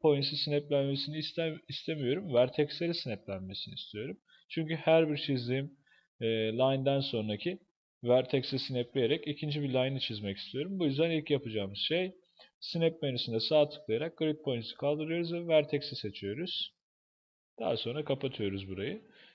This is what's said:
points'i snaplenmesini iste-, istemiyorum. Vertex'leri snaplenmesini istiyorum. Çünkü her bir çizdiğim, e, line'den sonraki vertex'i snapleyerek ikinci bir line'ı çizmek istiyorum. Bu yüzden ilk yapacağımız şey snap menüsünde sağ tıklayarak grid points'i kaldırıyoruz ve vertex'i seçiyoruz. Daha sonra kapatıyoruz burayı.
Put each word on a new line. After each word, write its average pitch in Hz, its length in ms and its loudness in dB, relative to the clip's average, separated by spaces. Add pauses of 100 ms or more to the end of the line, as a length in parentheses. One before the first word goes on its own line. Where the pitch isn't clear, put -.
points'i 143 360 4
snaplenmesini 143 800 0
iste-, 156 420 -4 (100)
istemiyorum. 151 640 -2
Vertex'leri 143 600 2
snaplenmesini 95 800 -8
istiyorum. 123 440 -10 (320)
Çünkü 160 260 -2
her 160 340 6
bir 147 80 0
çizdiğim, 131 540 -2 (500)
e, 113 60 0
line'den 131 720 2
sonraki 117 600 -2 (440)
vertex'i 127 560 4
snapleyerek 127 680 0
ikinci 151 340 -4
bir 139 80 -2
line'ı 131 300 2
çizmek 104 380 -4
istiyorum. 185 420 -6
Bu 170 60 2
yüzden 151 260 4
ilk 156 200 0
yapacağımız 107 460 -2
şey 180 340 0 (500)
snap 165 400 0
menüsünde 123 380 -2
sağ 151 300 6
tıklayarak 147 480 -4
grid 156 260 0
points'i 117 320 -4
kaldırıyoruz 160 580 -2
ve 170 140 -4
vertex'i 147 480 2
seçiyoruz. - 800 -6 (840)
Daha 113 180 0
sonra 143 280 -4
kapatıyoruz 101 600 -2
burayı. 110 340 -6 (340)